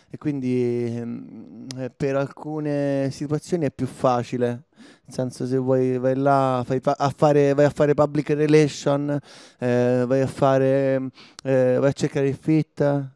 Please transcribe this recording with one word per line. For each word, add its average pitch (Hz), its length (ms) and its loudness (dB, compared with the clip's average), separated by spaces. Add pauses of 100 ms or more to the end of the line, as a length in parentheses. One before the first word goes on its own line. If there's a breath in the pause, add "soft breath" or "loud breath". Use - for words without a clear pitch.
e - 80 -16
quindi, 123 720 -2
ehm, 117 800 -12 (100)
eh, 127 180 -10
per 139 220 -2
alcune 143 960 -4
situazioni 156 540 -4
è 127 40 -4
più - 140 -6
facile. 123 600 -2
Nel - 640 -12
senso, 127 380 -6
se 127 120 -2
vuoi 127 400 0
vai 131 180 0
là, 135 480 2
fai 131 160 -2
pa-, 143 160 0
a 139 180 0
fare, 143 380 4
vai 147 140 4
a 139 40 2
fare 147 220 2
public 147 380 0
relation, 147 920 2 (380 loud breath)
eh, 123 480 2
vai 135 160 2
a 131 40 0
fare, 135 840 2 (320 loud breath)
eh, 127 360 2
vai 135 120 2
a - 20 2
cercare 143 360 -2
il 131 120 -4
fit, 143 760 0